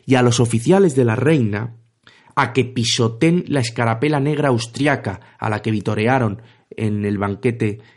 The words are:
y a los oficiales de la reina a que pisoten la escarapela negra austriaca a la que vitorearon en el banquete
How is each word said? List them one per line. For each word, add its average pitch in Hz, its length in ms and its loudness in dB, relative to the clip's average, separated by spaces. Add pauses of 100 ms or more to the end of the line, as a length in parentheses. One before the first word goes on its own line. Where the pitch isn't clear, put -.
y 127 100 2
a 123 60 4
los 120 180 4
oficiales 127 560 2
de 131 100 2
la 110 100 0
reina 117 600 0 (580)
a 123 180 0
que 127 120 2
pisoten 120 840 0
la 143 120 -2
escarapela 120 600 0
negra 143 300 0
austriaca 123 680 -2 (200)
a 110 100 -2
la 107 120 -2
que 113 100 -4
vitorearon 107 680 0 (280)
en 107 360 -4
el 101 120 -2
banquete 104 640 -2 (180)